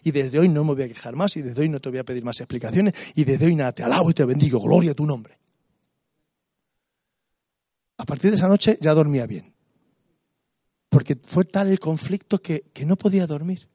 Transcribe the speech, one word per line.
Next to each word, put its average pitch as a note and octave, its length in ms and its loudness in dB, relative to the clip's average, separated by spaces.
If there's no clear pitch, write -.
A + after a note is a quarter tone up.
y E3 100 -2
desde C3+ 280 -2
hoy F3+ 80 6
no D3+ 160 2
me C#3+ 120 0
voy C3+ 80 -2
a B2+ 40 -8
quejar A#2+ 300 -14
más F#3+ 180 -2
y D#3+ 60 -8
desde A#2+ 180 -8
hoy D#3 80 2
no D3 140 -4
te C3+ 80 -10
voy B2+ 100 -6
a B2+ 60 -10
pedir B2 180 -8
más A#2+ 160 -8
explicaciones A#2+ 540 -2
y D#3 100 2
desde C3+ 220 2
hoy E3+ 100 4
nada, B2+ 160 -2
te - 100 -12
alabo F3+ 260 2
y E3 40 6
te D3+ 100 2
bendigo, C3 380 2
gloria E3+ 300 4
a C#3 40 -4
tu D3+ 100 -4
nombre". C3 320 -6
A - 80 -12
partir D3 260 0
de G#3+ 60 2
esa F3+ 100 2
noche G3+ 320 4
ya D#3 140 2
dormía D3 340 2
bien, - 260 -14
porque B2+ 340 2
fue - 220 0
tal G3 240 -2
el F#3+ 140 2
conflicto F3+ 600 -4
que, D#3+ 300 -6
que - 140 -10
no F3 100 0
podía F#3+ 320 0
dormir. D#3+ 480 -8